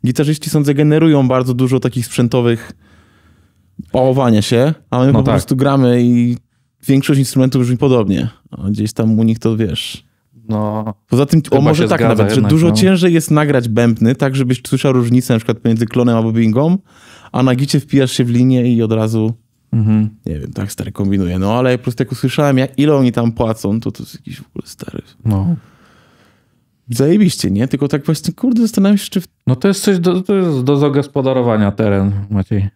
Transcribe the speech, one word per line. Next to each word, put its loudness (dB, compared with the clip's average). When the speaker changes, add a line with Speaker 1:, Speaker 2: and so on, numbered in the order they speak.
Speaker 1:
gitarzyści, -2
sądzę, 0
generują 4
bardzo 0
dużo 0
takich -4
sprzętowych -2
pałowania 2
się, 0
a -2
my 4
Speaker 2:
No 4
Speaker 1:
po 2
Speaker 2:
tak. 2
Speaker 1:
prostu -2
gramy 2
i 0
większość 2
instrumentów 0
brzmi -2
podobnie. 0
A -8
gdzieś -4
tam 0
u 2
nich 0
to, -2
wiesz. -6
Speaker 2:
No. -6
Speaker 1:
Poza 2
tym, 2
o, -4
Speaker 2:
Chyba 4
Speaker 1:
może 2
Speaker 2:
się 0
Speaker 1:
tak 0
Speaker 2:
zgadza 2
Speaker 1:
nawet, 2
że 0
Speaker 2:
jednak, 2
Speaker 1:
dużo 4
Speaker 2:
no. 2
Speaker 1:
ciężej 2
jest 0
nagrać 2
bębny, 2
tak, -2
żebyś -2
słyszał 0
różnicę 0
na 2
przykład -4
pomiędzy 0
klonem 0
a 2
bobingą, 0
a 0
na 2
gicie -2
wpijasz 0
się -2
w 0
linię 2
i 0
od -2
razu, 0
Speaker 2:
Mhm. 0
Speaker 1:
nie -6
wiem, -12
tak, -8
stary, -10
kombinuję. -2
No, 0
ale 0
po -10
prostu -6
jak -6
usłyszałem, 0
jak, -2
ile 2
oni 2
tam 0
płacą, -4
to, -6
to -16
jest -18
jakiś -18
w -20
ogóle, -14
stary. -14
Speaker 2:
No. 0
Speaker 1:
Zajebiście, 0
nie? 0
Tylko -4
tak -4
właśnie, -4
kurde, 0
zastanawiam 2
się, -6
czy... -4
w -18
Speaker 2:
No 2
to -2
jest 0
coś 2
do, 0
to -2
jest 0
do 2
zagospodarowania 0
teren, 0
Maciej. -2